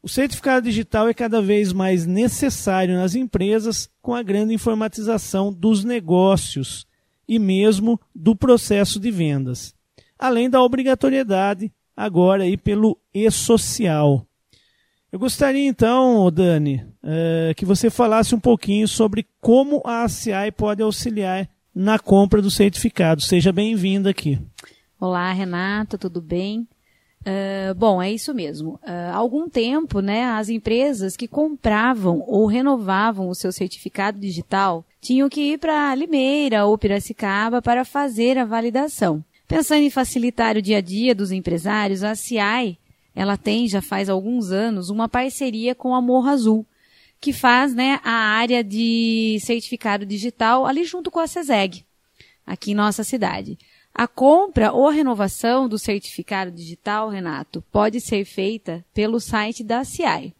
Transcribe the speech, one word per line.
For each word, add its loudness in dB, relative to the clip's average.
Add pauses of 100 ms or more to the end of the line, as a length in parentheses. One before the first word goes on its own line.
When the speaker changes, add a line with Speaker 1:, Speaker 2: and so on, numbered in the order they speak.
Speaker 1:
O -12
certificado 0
digital 0
é 0
cada 0
vez 2
mais 0
necessário 0
nas 0
empresas -2 (140)
com -6
a -4
grande -2
informatização -2
dos 2
negócios 0 (440)
e 2
mesmo 2 (140)
do 2
processo 2
de -4
vendas, -2 (460)
além 2
da 6
obrigatoriedade 0 (240)
agora 2
aí 0
pelo 2 (160)
e-social. 2 (840)
Eu -8
gostaria 0
então, 4
ô 6
Dani, 2 (180)
eh, -2
que -6
você 2
falasse 2
um 0
pouquinho 2
sobre 0 (140)
como 4
a -2
aciai -2
pode -2
auxiliar -2 (280)
na 2
compra 4
do 0
certificado. 2
Seja 4
bem-vinda 0
aqui. -2 (580)
Speaker 2:
Olá, -2
Renato, -4
tudo -6
bem? -4 (600)
Eh, -4
bom, 2
é -2
isso -6
mesmo. -8
Eh, -8
há -4
algum -2
tempo, -2
né, -2
as -4
empresas -2
que -10
compravam 0
ou 4
renovavam 0
o -4
seu -4
certificado -6
digital -2 (160)
tinham 2
que -2
ir -4
pra 0
Limeira 0
ou 4
Piracicaba -2
para 0
fazer 0
a 0
validação. -2 (240)
Pensando 2
em 2
facilitar -2
o 0
dia 0
a 2
dia 0
dos -4
empresários, -2
a -2
aciai, -2 (360)
ela -2
tem, -2
já -2
faz -4
alguns -2
anos, -2
uma -2
parceria -4
com -4
a 2
Morro 2
Azul, 2 (560)
que -4
faz, 2
né, 0
a -4
área 0
de 0
certificado -4
digital 0
ali 0
junto -6
com -2
a -2
seseg, -2 (640)
aqui -8
em 0
nossa 2
cidade. -6 (360)
A -2
compra 2
ou 4
renovação 0
do -4
certificado -6
digital, -6
Renato, -10
pode 0
ser -4
feita -6 (120)
pelo 0
site -6
da -2
aciai -4